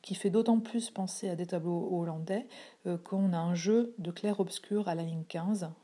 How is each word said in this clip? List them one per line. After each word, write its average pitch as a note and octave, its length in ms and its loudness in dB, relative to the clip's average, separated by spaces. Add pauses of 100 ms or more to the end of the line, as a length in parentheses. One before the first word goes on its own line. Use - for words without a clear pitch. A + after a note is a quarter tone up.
qui - 100 -6
fait G3 160 0
d'autant A3+ 300 4
plus A3+ 320 -4
penser F#3+ 360 -6
à F3 80 -2
des F3 120 -4
tableaux E3+ 440 -2
hollandais, E3+ 560 -2 (380)
euh, F3 140 0
qu'on G3 340 2
a F3 40 2
un F3 180 2
jeu A3+ 420 4
de F3 140 -4
clair-obscur G3+ 760 0
à E3+ 60 0
la E3 80 0
ligne E3 260 -4
quinze F3 420 -2 (140)